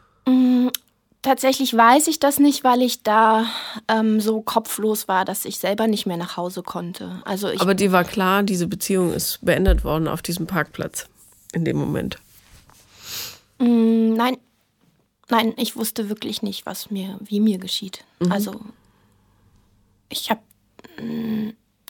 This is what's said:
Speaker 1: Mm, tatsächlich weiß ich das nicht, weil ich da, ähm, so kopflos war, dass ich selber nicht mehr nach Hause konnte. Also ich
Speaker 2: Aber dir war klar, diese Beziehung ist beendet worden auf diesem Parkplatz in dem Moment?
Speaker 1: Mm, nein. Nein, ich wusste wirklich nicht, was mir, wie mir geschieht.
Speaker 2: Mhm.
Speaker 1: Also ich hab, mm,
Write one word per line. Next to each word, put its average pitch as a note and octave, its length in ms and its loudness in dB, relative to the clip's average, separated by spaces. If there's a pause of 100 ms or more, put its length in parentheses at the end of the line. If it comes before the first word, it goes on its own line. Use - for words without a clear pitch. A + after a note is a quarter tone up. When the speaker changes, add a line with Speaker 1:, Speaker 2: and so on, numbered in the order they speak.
(260)
Speaker 1:
Mm, B3+ 420 4 (540)
tatsächlich C4 540 0
weiß B3 320 6
ich D#4 120 -2
das C#4 180 2
nicht, C#4+ 260 4
weil B3 180 4
ich B3 200 0
da, A3 440 4 (420)
ähm, A3 320 2
so A3 220 0
kopflos G#3+ 680 -2
war, F#3 160 2
dass F#3+ 220 -6
ich G3 120 -8
selber G#3 280 0
nicht G#3 200 0
mehr F3 120 -4
nach F3 180 -8
Hause F3+ 260 -6
konnte. F3+ 640 -10
Also G3+ 240 -4
ich - 120 -2
Speaker 2:
Aber F#3 140 2
dir F#3+ 180 2
war F3 120 4
klar, F#3+ 380 0
diese F#3 240 -2
Beziehung F3+ 480 -2
ist - 280 -4
beendet F3+ 420 2
worden D#3 240 -2
auf D#3+ 140 -6
diesem E3+ 240 -6
Parkplatz D#3+ 600 -6 (480)
in E3+ 100 -2
dem D#3 140 -2
Moment? C#3 400 -4 (1400)
Speaker 1:
Mm, A3+ 560 4
nein. B3 220 0 (920)
Nein, A#3 260 2
ich A3+ 200 -4
wusste A3 340 -4
wirklich G#3+ 320 -8
nicht, G3+ 240 -8
was - 240 -10
mir, G3 340 -6
wie G#3 160 -2
mir G#3+ 180 4
geschieht. F#3 460 -10 (160)
Speaker 2:
Mhm. F3+ 120 2
Speaker 1:
Also G3+ 280 -4 (1500)
ich - 200 -4
hab, A3 120 -4 (580)
mm, A3+ 480 -6 (420)